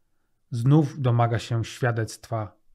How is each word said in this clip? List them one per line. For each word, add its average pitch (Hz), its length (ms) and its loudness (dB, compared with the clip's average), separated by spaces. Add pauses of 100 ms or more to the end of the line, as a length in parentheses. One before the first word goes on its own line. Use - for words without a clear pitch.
(520)
znów 135 500 2
domaga 117 380 2
się 113 240 -4
świadectwa 110 920 -6 (200)